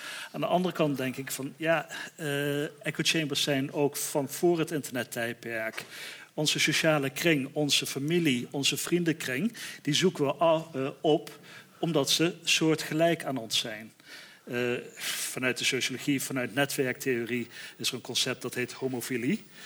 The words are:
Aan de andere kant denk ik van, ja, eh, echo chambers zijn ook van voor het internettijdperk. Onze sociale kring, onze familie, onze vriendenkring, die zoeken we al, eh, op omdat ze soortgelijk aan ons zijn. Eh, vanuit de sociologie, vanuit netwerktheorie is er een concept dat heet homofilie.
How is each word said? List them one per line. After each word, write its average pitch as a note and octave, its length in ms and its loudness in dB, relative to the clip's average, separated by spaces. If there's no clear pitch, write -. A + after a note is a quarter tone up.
Aan D3+ 80 -6
de - 60 0
andere F3+ 280 2
kant D3+ 220 2
denk C3 200 -2
ik C3+ 140 -10
van, C3+ 260 -6
ja, D#3+ 300 2
eh, C#3+ 720 -2
echo D#3 160 -2
chambers D#3 400 0
zijn C#3+ 300 0
ook C#3+ 240 2
van C#3 320 -2
voor F3 300 4
het D#3 120 0
internettijdperk. A#2 1120 -4
Onze D#3 200 2
sociale D3+ 520 4
kring, C#3 420 2
onze C#3+ 340 2
familie, C#3 640 2
onze C#3 260 0
vriendenkring, E3 760 0
die D3+ 120 0
zoeken D#3+ 300 4
we C3+ 80 2
al, D#3+ 420 4
eh, C3+ 140 -2
op - 380 2
omdat D3+ 320 2
ze E3+ 320 2
soortgelijk D#3+ 840 2
aan C#3+ 120 -4
ons A2 220 -4
zijn. A2 340 -6
Eh, B2 220 0
vanuit - 600 -2
de - 60 -4
sociologie, C3 580 0
vanuit B2 320 -4
netwerktheorie B2 920 0
is A#2 120 -4
er - 60 -2
een A#2+ 60 -8
concept B2 420 -2
dat B2 120 -6
heet B2 180 -2
homofilie. B2+ 720 -2